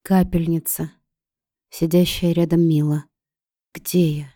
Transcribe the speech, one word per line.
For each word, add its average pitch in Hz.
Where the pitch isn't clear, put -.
капельница, 170
сидящая 170
рядом 170
Мила. 151
"Где 175
я? 147